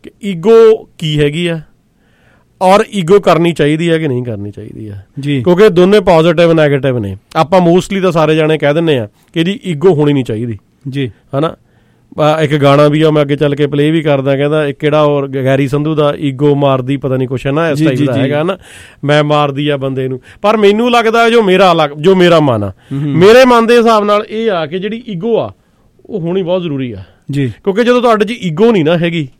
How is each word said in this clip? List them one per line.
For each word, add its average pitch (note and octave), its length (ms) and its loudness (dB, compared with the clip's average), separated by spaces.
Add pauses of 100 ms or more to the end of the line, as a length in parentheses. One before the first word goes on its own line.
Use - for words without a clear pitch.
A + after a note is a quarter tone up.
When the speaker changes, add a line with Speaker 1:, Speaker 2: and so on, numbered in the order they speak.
Speaker 1:
ਕਿ - 80 -20 (140)
ਈਗੋ A3 640 2 (100)
ਕੀ D3+ 220 -4
ਹੈਗੀ D3 260 -2
ਆ E3 140 -6 (1000)
ਔਰ G3+ 220 4 (100)
ਈਗੋ G3 260 2
ਕਰਨੀ E3+ 320 2
ਚਾਹੀਦੀ D#3 360 -2
ਆ E3 100 0
ਕਿ D#3+ 100 -4
ਨਹੀਂ B2 140 -4
ਕਰਨੀ G#2 280 -10
ਚਾਹੀਦੀ G#2+ 380 -16
ਆ। G2+ 80 -14 (240)
Speaker 2:
ਜੀ। C#3 220 -4
Speaker 1:
ਕਿਉਂਕਿ F#3 260 4
ਦੋਨੇ F#3+ 320 4
ਪੋਜ਼ਿਟਿਵ E3+ 520 2
ਨੈਗੇਟਿਵ C#3 460 0
ਨੇ। G2 180 -6 (200)
ਆਪਾਂ E3 240 2
mostly F3+ 420 0
ਤਾਂ F3+ 100 0
ਸਾਰੇ D#3 220 0
ਜਾਣੇ D#3 240 0
ਕਹਿ D3 160 0
ਦਿੰਦੇ D#3+ 240 0
ਆ G#2+ 100 -6 (240)
ਕਿ E3 120 -2
ਜੀ G3 220 -4
ਈਗੋ F3 280 2
ਹੋਣੀ D3 180 2
ਨਹੀਂ C3+ 120 0
ਚਾਹੀਦੀ। A2+ 340 -8 (300)
Speaker 2:
ਜੀ। C3 220 -6 (280)
Speaker 1:
ਹਨਾ? D#3 180 -2 (840)
ਅ, D#3+ 40 -2
ਇੱਕ D3 140 0
ਗਾਣਾ C#3+ 320 4
ਵੀ D3+ 140 0
ਆ, D#3 80 4
ਮੈਂ D3+ 120 2
ਅੱਗੇ C#3+ 140 -2
ਚੱਲ C#3+ 180 -2
ਕੇ D3 120 -2
ਪਲੇ D3 240 0
ਵੀ D#3+ 120 0
ਕਰਦਾ, C#3 340 0
ਕਹਿੰਦਾ D3 300 -2
ਇੱਕ C#3+ 120 -6
ਕਿਹੜਾ D3+ 260 0
ਹੋਰ C#3+ 240 0
ਗ-, C3+ 160 -6
ਗੈਰੀ C3+ 240 0
ਸੰਧੂ D3 260 -2
ਦਾ, D3 220 0
"ਈਗੋ C#3+ 380 -2
ਮਾਰਦੀ C3+ 420 -2
ਪਤਾ C3 200 -4
ਨਹੀਂ C3 120 -4
ਕੁਛ," B2+ 180 -6
ਹੈ C#3 60 -2
ਨਾ, D#3+ 180 -2
ਇਸ D3 80 -4
Speaker 2:
ਜੀ, D#3 60 0
Speaker 1:
ਟਾਈਪ C#3 140 0
Speaker 2:
ਜੀ, C#3+ 80 0
Speaker 1:
ਦਾ C3+ 60 -2
Speaker 2:
ਜੀ। - 80 -2
Speaker 1:
ਹੈਗਾ D3 220 -2
ਨਾ, F3+ 160 -4 (460)
"ਮੈਂ D3 200 2
ਮਾਰਦੀ D3 440 -2
ਆ C#3+ 80 -2
ਬੰਦੇ C3 320 -6
ਨੂੰ।" B2+ 120 -10 (220)
ਪਰ G#3+ 140 0
ਮੈਨੂੰ A3 340 2
ਲੱਗਦਾ A#3 400 2
ਜੋ A#3 120 4
ਮੇਰਾ F#3 300 4
ਲੱਗ-, D3+ 280 -2
ਜੋ F#3+ 140 2
ਮੇਰਾ F3 260 4
ਮਨ A#2 240 0
ਆ, G2 60 -6
Speaker 2:
ਹੂੰ, C#3 320 -10
ਹੂੰ। D3 60 -4
Speaker 1:
ਮੇਰੇ G3+ 360 6
ਮਨ A#3 220 2
ਦੇ A#3+ 120 4
ਹਿਸਾਬ A3 260 2
ਨਾਲ G#3 260 0
ਇਹ A3 200 -4
ਆ E3 160 -2
ਕਿ E3+ 120 -8
ਜਿਹੜੀ G#3+ 300 -8
ਈਗੋ G#3 300 -4
ਆ A2+ 140 -6 (540)
ਉਹ G#3 140 -8
ਹੋਣੀ F3+ 220 -4
ਬਹੁਤ F3+ 200 -2
ਜ਼ਰੂਰੀ C3+ 300 -6
ਆ। F#2+ 60 -12 (320)
Speaker 2:
ਜੀ। C3+ 220 -4 (120)
Speaker 1:
ਕਿਉਂਕਿ G3+ 200 0
ਜਦੋਂ B3 180 2
ਤੁਹਾਡੇ A3 220 2
'ਚ G3 60 -4
ਈਗੋ G#3 420 0
ਨਹੀਂ E3+ 120 2
ਨਾ E3 140 2
ਹੈਗੀ E3 300 -4 (120)